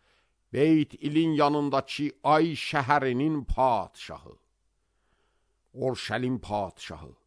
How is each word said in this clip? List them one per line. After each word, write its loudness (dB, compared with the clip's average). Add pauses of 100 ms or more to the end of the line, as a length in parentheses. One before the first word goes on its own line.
(520)
Beyt 4
İlin 0
yanındakı 0 (120)
Ay 4
şəhərinin 0
padşahı, -2 (1400)
Orşəlim -2
padşahı -8 (160)